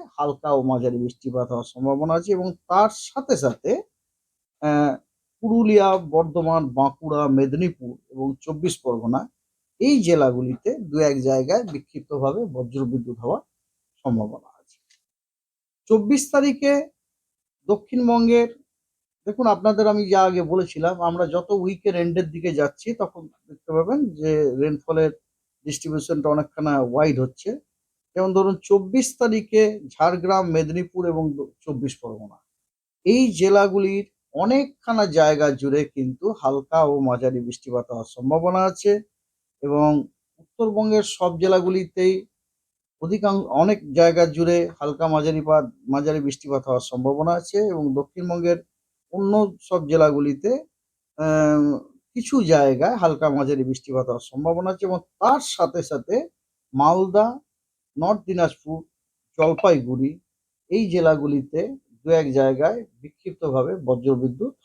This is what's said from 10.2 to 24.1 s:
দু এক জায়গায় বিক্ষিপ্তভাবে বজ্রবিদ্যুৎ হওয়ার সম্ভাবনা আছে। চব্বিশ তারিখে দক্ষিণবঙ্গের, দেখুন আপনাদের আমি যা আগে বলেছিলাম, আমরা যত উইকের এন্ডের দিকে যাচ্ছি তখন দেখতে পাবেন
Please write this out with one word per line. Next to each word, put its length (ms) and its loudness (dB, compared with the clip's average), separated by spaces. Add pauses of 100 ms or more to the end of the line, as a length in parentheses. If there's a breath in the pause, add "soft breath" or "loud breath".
দু 200 -6
এক 240 2
জায়গায় 420 0
বিক্ষিপ্তভাবে 800 -6
বজ্রবিদ্যুৎ 760 -6
হওয়ার 240 -4 (540)
সম্ভাবনা 520 -6 (100)
আছে। 200 -20 (1080)
চব্বিশ 440 2
তারিখে 580 0 (760)
দক্ষিণবঙ্গের, 840 2 (800)
দেখুন 200 -2
আপনাদের 400 2
আমি 220 0
যা 140 4
আগে 200 2
বলেছিলাম, 600 -2
আমরা 240 0
যত 240 -4
উইকের 460 -2
এন্ডের 340 -2
দিকে 240 -6
যাচ্ছি 400 -4
তখন 340 -8 (200)
দেখতে 240 -14
পাবেন 420 0